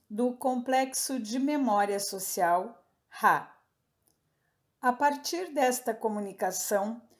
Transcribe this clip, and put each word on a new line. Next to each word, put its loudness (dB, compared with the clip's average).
do 0
complexo -2
de -4
memória 2
social, 0
RA. 2
A 4
partir -2
desta 0
comunicação, -4